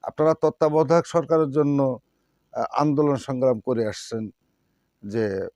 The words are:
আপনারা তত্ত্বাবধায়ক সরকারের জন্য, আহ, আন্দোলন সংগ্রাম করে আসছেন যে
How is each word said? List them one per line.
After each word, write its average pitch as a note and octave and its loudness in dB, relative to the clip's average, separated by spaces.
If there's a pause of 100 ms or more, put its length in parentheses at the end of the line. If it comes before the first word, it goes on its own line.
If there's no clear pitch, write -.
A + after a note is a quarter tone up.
আপনারা D#3 0
তত্ত্বাবধায়ক D#3 2
সরকারের D#3+ 0
জন্য, C#3 0 (540)
আহ, A#2+ -4
আন্দোলন D3 2
সংগ্রাম B2+ -2
করে A2+ -2
আসছেন A2 -8 (760)
যে G2+ -4